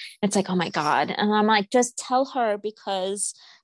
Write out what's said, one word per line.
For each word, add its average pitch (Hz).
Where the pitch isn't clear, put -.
It's 202
like, 190
"Oh 185
my 185
God." 147
And 208
I'm 214
like, 208
"Just 247
tell 254
her 226
because 202